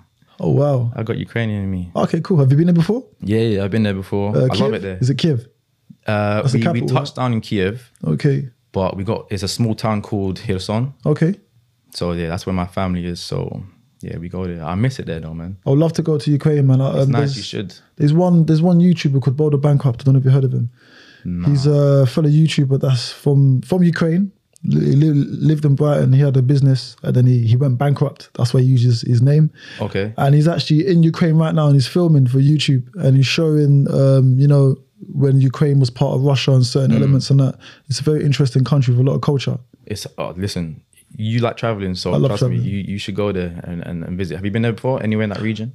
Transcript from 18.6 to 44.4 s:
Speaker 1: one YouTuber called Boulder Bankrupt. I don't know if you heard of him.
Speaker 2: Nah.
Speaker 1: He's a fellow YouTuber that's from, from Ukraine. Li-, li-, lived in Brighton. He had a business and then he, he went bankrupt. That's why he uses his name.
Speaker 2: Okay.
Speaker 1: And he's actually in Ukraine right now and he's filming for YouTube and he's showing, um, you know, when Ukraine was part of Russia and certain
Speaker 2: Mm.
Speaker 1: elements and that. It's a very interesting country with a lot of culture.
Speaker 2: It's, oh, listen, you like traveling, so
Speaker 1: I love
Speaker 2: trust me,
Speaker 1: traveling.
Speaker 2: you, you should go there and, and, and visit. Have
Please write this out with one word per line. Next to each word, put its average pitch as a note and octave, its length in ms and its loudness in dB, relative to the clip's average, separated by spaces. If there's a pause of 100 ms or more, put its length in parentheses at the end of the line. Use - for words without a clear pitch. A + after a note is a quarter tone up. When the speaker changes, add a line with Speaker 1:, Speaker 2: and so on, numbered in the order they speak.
Speaker 1:
one F3 200 4
YouTuber D#3 420 2
called C3 160 -2
Boulder D3+ 180 2
Bankrupt. C#3 460 0
I - 20 -4
don't C#3 100 4
know C#3 60 4
if C3 60 0
you C3 40 4
heard C3+ 140 4
of B2+ 80 0
him. B2 160 -2 (560)
Speaker 2:
Nah. F2 240 -4
Speaker 1:
He's C#3 180 2
a C#3+ 400 4
fellow D3+ 220 0
YouTuber D3 500 2
that's C3+ 320 -2
from, C#3 520 2
from F#3 200 0
Ukraine. F3 480 0 (340)
Li-, D3 320 0
li-, D#3 160 4
lived D3 520 0
in C#3+ 120 2
Brighton. D3 360 2
He C3+ 80 6
had C#3 160 2
a C3 60 2
business C3+ 600 0
and C3+ 140 -2
then B2 80 4
he, B2 220 4
he A#2 100 4
went B2+ 220 0
bankrupt. C#3+ 560 -2
That's A#2+ 180 -2
why C3+ 80 2
he B2+ 60 4
uses B2 340 2
his A#2+ 220 0
name. D3+ 280 4 (300)
Speaker 2:
Okay. G#2 380 -4
Speaker 1:
And C#3+ 160 2
he's D3 140 4
actually D#3 380 0
in E3+ 160 4
Ukraine D#3+ 340 2
right D#3+ 180 0
now D#3 120 2
and C#3+ 80 4
he's C3+ 140 4
filming D#3+ 380 2
for B2 120 0
YouTube C#3 480 2 (160)
and C3+ 140 4
he's C3+ 100 4
showing, D3 640 2
um, C3+ 480 4
you C#3 80 4
know, C#3 300 4 (360)
when C3+ 280 2
Ukraine C#3 380 2
was B2+ 120 2
part C#3 240 -2
of C3 80 -2
Russia C#3 300 2
and C3 140 4
certain C3+ 260 0
Speaker 2:
Mm. - 40 4
Speaker 1:
elements C3+ 340 2
and C#3 100 4
that. C3+ 180 0 (300)
It's C3 120 -4
a - 20 -8
very D3+ 220 0
interesting C3+ 400 0
country B2+ 300 2
with B2+ 120 2
a - 20 2
lot C#3+ 60 0
of C#3 80 -2
culture. C3 360 -2 (260)
Speaker 2:
It's, - 220 -10 (120)
oh, A#1 180 -8
listen, F2 440 -6 (380)
you A2+ 220 -2
like A#2 180 -2
traveling, G2+ 360 -4
so F2+ 200 -6
Speaker 1:
I - 20 2
love C#3+ 140 2
Speaker 2:
trust G#2 140 -2
me, B2 120 0
Speaker 1:
traveling. A#2+ 140 -2
Speaker 2:
you, G2 80 -4
you G2 200 -8
should G2+ 160 -10
go G#2 160 -2
there F2 340 -6
and, E2+ 220 -10
and, E2+ 180 -8
and F2 140 -8
visit. E2 180 -6
Have F#2+ 100 -8